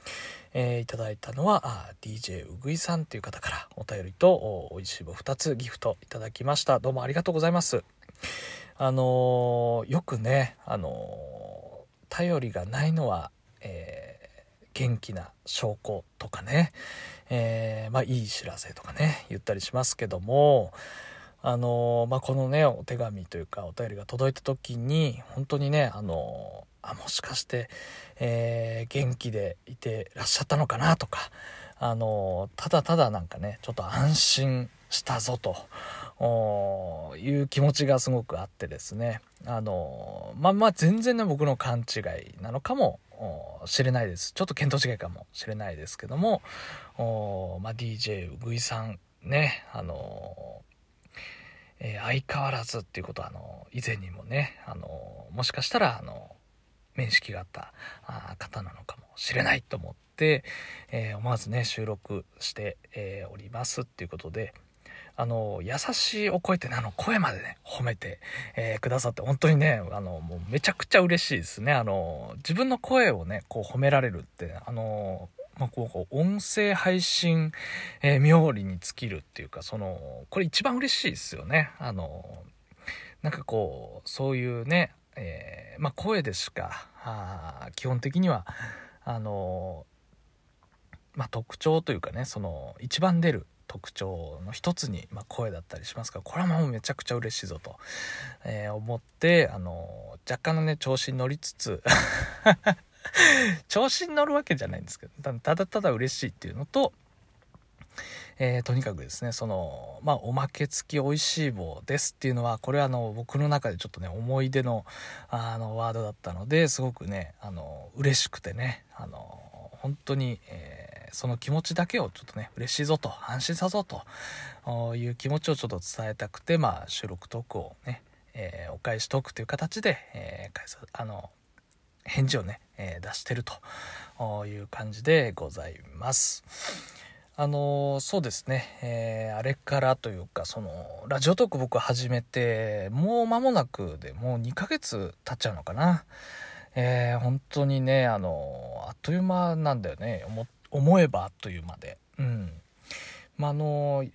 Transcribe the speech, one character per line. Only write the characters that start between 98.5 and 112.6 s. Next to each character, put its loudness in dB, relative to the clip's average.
ー、 -4
思 -4
っ -6
て、 8
あ -6
の -10
ー、 -6
若 -2
干 4
の 2
ね、 2
調 0
子 -2
に -2
乗 0
り -4
つ -8
つ、 -4
<laughs> 8
調 4
子 0
に -6
乗 6
る 2
わ 4
け 0
じ -4
ゃ -4
な -6
い -8
ん -12
で -12
す -12
け -18
ど、 -20
た -4
だ、 -8
た 4
だ 0
た -2
だ 4
嬉 0
し -4
い -4
っ -6
て -14
い -8
う -10
の -6
と、 2
え 2
ー、 -2
と 0
に 2
か -2
く -8
で -12
す -8
ね、 -4
そ -4
の、 -6
ま 4
あ、 6
お -4
ま 0
け -2
付 -4
き 4
お 2
い 0
し 0
い 0
棒 -6
で 0
す -2
っ -20
て 0
い 4
う 2
の 0
は、 2
こ -2